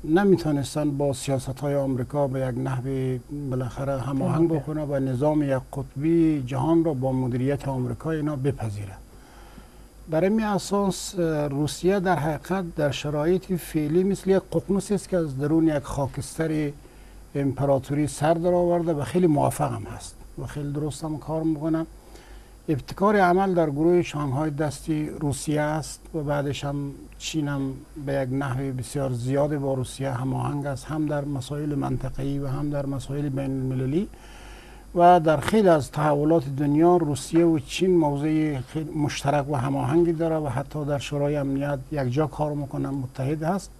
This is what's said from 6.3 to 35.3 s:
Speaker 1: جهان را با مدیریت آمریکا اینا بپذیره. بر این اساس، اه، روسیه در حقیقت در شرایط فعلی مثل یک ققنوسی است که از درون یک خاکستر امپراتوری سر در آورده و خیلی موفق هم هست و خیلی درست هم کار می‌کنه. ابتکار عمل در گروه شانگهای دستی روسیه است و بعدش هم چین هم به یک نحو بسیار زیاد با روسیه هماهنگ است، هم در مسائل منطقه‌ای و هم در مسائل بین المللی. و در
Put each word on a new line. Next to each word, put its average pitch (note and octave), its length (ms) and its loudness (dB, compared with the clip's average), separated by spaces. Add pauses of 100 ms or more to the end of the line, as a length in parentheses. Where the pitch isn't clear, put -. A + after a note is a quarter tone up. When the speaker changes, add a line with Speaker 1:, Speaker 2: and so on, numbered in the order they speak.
Speaker 1:
جهان D3+ 380 2
را D#3+ 100 0
با C3 180 0
مدیریت C3 560 0
آمریکا B2+ 420 -4
اینا D3+ 260 -2
بپذیره. G#2+ 600 -4 (1120)
بر D#3+ 140 2
این A3 180 2
اساس، G3+ 760 -2
اه، D#3 280 0
روسیه D3+ 540 0
در F3+ 160 2
حقیقت D#3+ 480 -2 (120)
در D3 140 2
شرایط D3+ 600 0
فعلی D#3+ 520 0
مثل F#3+ 260 0
یک F#3+ 120 4 (100)
ققنوسی F#3+ 420 0
است - 140 -4
که F#3+ 80 0
از D3+ 220 -2
درون D#3+ 300 4
یک D3 140 2
خاکستر D3+ 880 -2 (640)
امپراتوری C#3 720 0
سر D#3 280 2
در E3+ 180 2
آورده F3 400 2
و D3 120 0
خیلی F3+ 220 2
موفق C#3 460 2
هم G#2+ 100 -6 (140)
هست - 180 -16 (280)
و C3 40 -8
خیلی C#3+ 260 -6
درست D3 320 -4
هم D#3 140 -4
کار D#3+ 240 -4
می‌کنه. D#3+ 440 0 (840)
ابتکار F#3+ 480 2
عمل F#3 380 6
در E3 160 4
گروه E3 320 4
شانگهای D3 480 -2
دستی D3+ 580 -2 (120)
روسیه D3 400 -2
است D3+ 400 -4 (140)
و E3 40 -2
بعدش C#3+ 460 -2
هم C#3+ 280 -4 (260)
چین D3+ 300 -4
هم C3+ 240 -2 (340)
به C#3 60 -2
یک C3+ 200 -2
نحو C3+ 400 -2
بسیار C3 400 -4
زیاد C#3 440 0
با C#3 180 0
روسیه C3+ 360 -4
هماهنگ C3 560 -4
است، C3 180 -6
هم D#3 220 -2
در D3 180 -2
مسائل D3 500 -4
منطقه‌ای C3+ 640 -2
و C#3 80 -4
هم C#3+ 240 -2
در C#3+ 160 -2
مسائل C#3 420 -4
بین C3+ 220 -2
المللی. C3 580 -2 (840)
و F3 260 10
در D#3 160 4